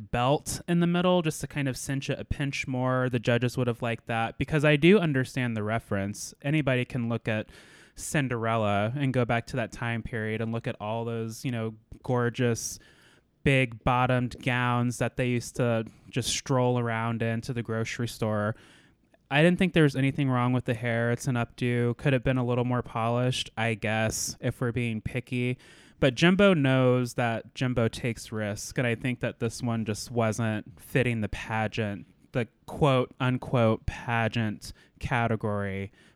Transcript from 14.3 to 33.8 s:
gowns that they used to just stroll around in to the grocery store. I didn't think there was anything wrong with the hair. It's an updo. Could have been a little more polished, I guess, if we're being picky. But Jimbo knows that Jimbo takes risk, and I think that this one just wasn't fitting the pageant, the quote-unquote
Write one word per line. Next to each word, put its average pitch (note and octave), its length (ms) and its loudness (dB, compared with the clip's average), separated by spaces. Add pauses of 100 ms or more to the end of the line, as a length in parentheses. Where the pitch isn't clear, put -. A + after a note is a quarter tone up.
gowns B2 560 2
that A#2 200 -2
they B2+ 100 0
used A#2+ 300 -2
to A#2 280 2 (240)
just - 200 -2
stroll B2 500 2
around A#2 420 -2
in A2+ 200 0
to C3 120 -8
the A#2 80 -4
grocery A2+ 460 -4
store. G#2+ 480 -2 (760)
I C#3+ 140 4
didn't F3 160 6
think F#3 140 2
there D#3+ 100 6
was C#3 120 4
anything C3+ 340 2
wrong B2 240 2
with B2 120 0
the B2+ 80 0
hair. A#2 380 0
It's A#2+ 160 -4
an B2+ 80 0
updo. A#2+ 640 0
Could C#3+ 160 2
have B2+ 100 2
been C3 140 0
a B2+ 80 0
little B2 200 0
more B2 160 0
polished, A#2+ 760 -2
I A2+ 180 0
guess, A2 640 -2
if B2 220 -4
we're A#2+ 100 0
being A2+ 300 -2
picky. B2 560 -4 (420)
But C3+ 140 4
Jimbo F#3 400 6
knows C3 640 4
that A#2 400 -4
Jimbo B2 320 0
takes - 440 -6
risk, G#2 460 -6
and C3 80 0
I A#2 80 0
think B2 280 -4
that A#2 180 -6
this A#2 240 -4
one A#2 200 -2
just G#2 280 -6
wasn't A2 680 -2
fitting A#2+ 420 0
the G2+ 60 0
pageant, G#2+ 800 -4 (280)
the A#2+ 140 0 (200)
quote-unquote B2+ 1200 0